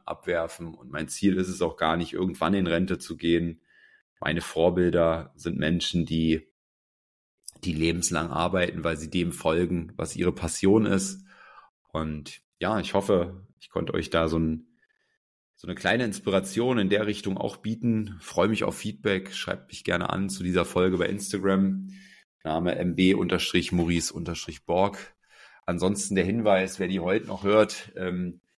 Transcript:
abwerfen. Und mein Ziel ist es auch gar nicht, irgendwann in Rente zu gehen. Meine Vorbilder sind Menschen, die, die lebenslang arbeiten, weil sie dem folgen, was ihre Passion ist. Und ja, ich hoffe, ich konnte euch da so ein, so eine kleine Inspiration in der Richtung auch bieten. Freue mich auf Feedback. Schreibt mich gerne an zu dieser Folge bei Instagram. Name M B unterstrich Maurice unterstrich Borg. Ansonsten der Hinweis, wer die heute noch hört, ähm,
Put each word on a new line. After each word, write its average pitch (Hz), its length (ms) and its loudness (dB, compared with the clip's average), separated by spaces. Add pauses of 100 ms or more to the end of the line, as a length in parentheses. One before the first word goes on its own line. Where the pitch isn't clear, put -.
abwerfen. 82 680 -4
Und 64 160 -20
mein 78 160 -6
Ziel 95 300 2
ist 92 100 0
es 92 140 -8
auch 82 160 0
gar 82 200 2
nicht, 85 160 -4
irgendwann 87 400 0
in 95 140 2
Rente 87 320 0
zu - 180 -10
gehen. 85 440 0 (580)
Meine 82 220 -2
Vorbilder 85 920 2
sind - 220 -6
Menschen, 82 480 0
die, 80 420 0 (1160)
die 87 100 -2
lebenslang 82 560 0
arbeiten, 85 540 0
weil 82 140 -2
sie 78 120 -10
dem 87 220 0
folgen, 85 640 0
was - 200 -6
ihre 90 180 0
Passion 98 520 2
ist. - 400 -2 (680)
Und 78 500 -6 (180)
ja, 101 200 0
ich - 140 -4
hoffe, 95 540 2 (120)
ich - 100 -20
konnte - 240 -4
euch - 160 -2
da 82 180 2
so 80 100 0
ein, 80 300 0 (880)
so - 120 -20
eine 90 80 -8
kleine 113 300 0
Inspiration 107 720 0
in 98 120 2
der 104 180 2
Richtung 104 300 -4
auch - 200 -6
bieten. 110 640 -2
Freue - 260 2
mich 107 160 0
auf - 140 -2
Feedback. 101 560 -2
Schreibt - 360 -8
mich - 140 -16
gerne 90 260 0
an 95 200 -2
zu 95 140 -8
dieser 87 220 2
Folge 92 320 2
bei 87 100 2
Instagram. 98 840 0 (540)
Name 82 320 -2
M 90 200 -2
B 92 180 6
unterstrich 90 600 0
Maurice 85 400 2
unterstrich 85 520 -8
Borg. 98 500 0 (500)
Ansonsten 92 500 0
der 90 100 4
Hinweis, 98 540 2
wer 92 80 0
die 95 120 0
heute 98 280 0
noch 98 160 -8
hört, 107 520 2
ähm, 90 460 -6 (160)